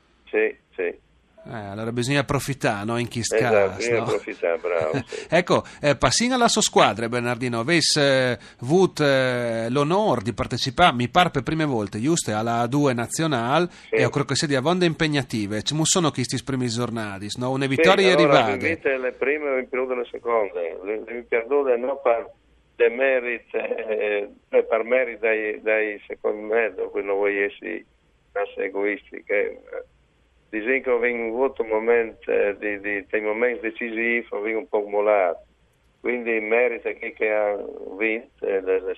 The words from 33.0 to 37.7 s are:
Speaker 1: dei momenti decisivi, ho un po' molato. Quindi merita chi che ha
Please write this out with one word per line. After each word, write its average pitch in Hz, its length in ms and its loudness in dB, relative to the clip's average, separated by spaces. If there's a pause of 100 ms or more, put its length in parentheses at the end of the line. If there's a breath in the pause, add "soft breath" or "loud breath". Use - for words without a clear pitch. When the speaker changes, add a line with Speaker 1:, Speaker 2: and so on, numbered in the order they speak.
Speaker 1:
dei 110 120 -2
momenti 110 400 -2
decisivi, 113 680 -4
ho 104 100 -6
un 107 280 -4
po' 107 200 0
molato. 101 540 2 (580)
Quindi 117 400 -2
merita 113 520 0
chi 113 200 -12
che 110 180 -2
ha 104 260 0 (420)